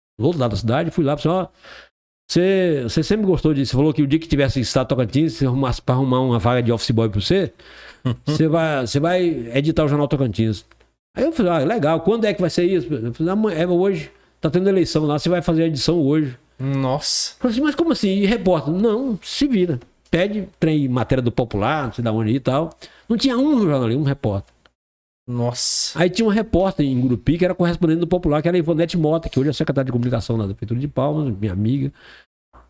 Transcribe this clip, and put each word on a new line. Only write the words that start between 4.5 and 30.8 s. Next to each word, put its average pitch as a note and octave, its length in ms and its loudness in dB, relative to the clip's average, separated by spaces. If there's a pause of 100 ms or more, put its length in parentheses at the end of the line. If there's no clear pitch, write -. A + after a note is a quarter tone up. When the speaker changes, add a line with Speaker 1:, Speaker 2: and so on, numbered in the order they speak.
Speaker 1:
estado B2+ 300 0
Tocantins, C3+ 420 0
você C#3+ 140 -2
arrumasse B2+ 360 0
pra B2+ 140 0
arrumar C3 240 2
uma B2+ 180 2
vaga A#2+ 240 2
de A#2 120 2
office - 180 -2
boy A2+ 160 2
pra G#2 140 -2
você, F3 320 0 (500)
Speaker 2:
<laughs> A#2+ 240 -4
Speaker 1:
você D3+ 220 -2
vai, D#3 360 0
você C3+ 140 -2
vai F3+ 240 0 (300)
editar D#3 320 0
o - 20 0
Jornal C#3+ 220 0
Tocantins." A2+ 560 -2 (500)
Aí G#3+ 80 0
eu D#4+ 80 0
falei, F#3+ 220 0
"Ah, E3 60 2
legal, D#3+ 420 0
quando G#3+ 240 0
é G#3 80 0
que - 80 -4
vai E3+ 80 2
ser F3 160 0
isso?" F3 280 0
Eu A#2+ 200 -4
falei, D#3+ 180 -2
"Amanhã, G#3 280 0
é E3+ 80 2
hoje, F3 440 0 (300)
tá D#3+ 80 0
tendo F#3 180 2
eleição E3 380 2
lá, D3 120 0
você E3 120 -2
vai F3 120 2
fazer E3 220 2
a E3 40 2
edição D#3+ 340 0
hoje." C#3 360 0 (220)
Speaker 2:
Nossa. C3+ 720 -2
Speaker 1:
Eu - 80 -20
falei B3 140 0
assim, B3+ 100 0
"Mas D4+ 120 0
como E4 180 0
assim? G3+ 160 0
E G3 160 2
repórter?" F3 480 0
"Não, A3 480 0
se - 260 -2
vira. F3+ 320 0 (320)
Pede G3 380 -2 (100)
trem, D3+ 300 2
matéria B2+ 320 0
do A#2+ 100 0
Popular, B2+ 540 -2
não A2+ 80 -6
sei A#2+ 100 -6
da A#2 80 0
onde A2 220 0
e C3+ 80 0
tal." D3 300 -2 (360)
Não A#3 80 0
tinha B3 220 0
um C4+ 240 2
jornalista, C3+ 400 2
um - 20 0
repórter. A2 500 -2 (760)
Speaker 2:
Nossa. A#2+ 680 -4
Speaker 1:
Aí F3+ 100 4
tinha G#3+ 160 0
um G#3+ 60 2
repórter F#3+ 540 0
em C3 160 0
Gurupi B2+ 360 0
que F3 60 2
era F3+ 100 2
correspondente E3+ 460 0
do E3 80 -2
Popular, E3 340 0
que E3 60 0
era E3+ 80 2
a F3+ 40 4
Ivonete E3 380 0
Mota, D#3+ 300 0
que - 100 -2
hoje C#3 120 2
é C#3+ 40 -2
secretária C#3 320 -2
de C3 60 -4
comunicação A#2+ 460 -2
lá A2 60 0
da G2 100 -4
Prefeitura A#2 260 -6
de C#3+ 80 -4